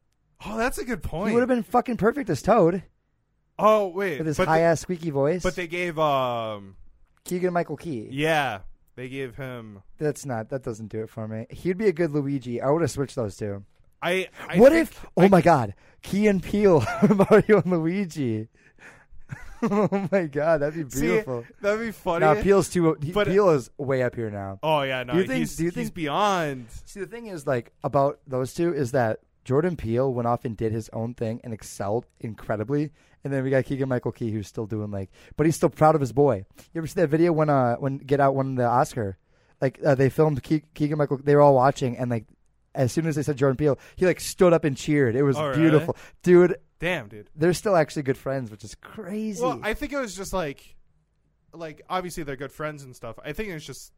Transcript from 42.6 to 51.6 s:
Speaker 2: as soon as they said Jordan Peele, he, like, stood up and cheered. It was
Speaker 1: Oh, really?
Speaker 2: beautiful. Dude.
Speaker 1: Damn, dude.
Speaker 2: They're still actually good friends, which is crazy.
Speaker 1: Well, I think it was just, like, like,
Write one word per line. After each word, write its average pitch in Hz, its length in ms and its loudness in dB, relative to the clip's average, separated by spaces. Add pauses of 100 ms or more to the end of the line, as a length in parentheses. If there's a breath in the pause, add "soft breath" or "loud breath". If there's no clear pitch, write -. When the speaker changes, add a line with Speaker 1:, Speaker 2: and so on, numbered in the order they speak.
Speaker 2:
as 131 180 0
soon 160 140 -2
as 151 100 -2
they 151 60 -2
said 143 160 -2
Jordan 135 180 2
Peele, 147 220 2 (180 loud breath)
he, 185 80 0
like, 175 160 2
stood - 320 4
up 165 120 2
and 139 120 0
cheered. 139 400 2
It 135 60 2
was 139 160 2
Speaker 1:
Oh, 151 80 -2
really? 143 160 -2
Speaker 2:
beautiful. 160 340 4 (260 loud breath)
Dude. 175 340 6 (240)
Speaker 1:
Damn, 160 280 -4
dude. 104 260 -20
Speaker 2:
They're 160 200 2
still 196 220 0
actually 156 260 0
good 131 160 -2
friends, 131 320 -6
which 107 120 -20
is - 120 -16
crazy. 214 640 -10
Speaker 1:
Well, 240 220 -2
I 208 100 -4
think 262 200 -8
it 285 60 -4
was 226 160 -6
just, 190 200 -10
like, 160 420 -8 (800)
like, 160 340 -14